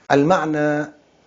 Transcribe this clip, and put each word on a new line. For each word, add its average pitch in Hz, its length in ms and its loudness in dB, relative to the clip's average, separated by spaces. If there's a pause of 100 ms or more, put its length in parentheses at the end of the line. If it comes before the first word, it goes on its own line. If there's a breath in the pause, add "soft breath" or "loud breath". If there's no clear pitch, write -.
(120)
المعنى 151 800 0 (360)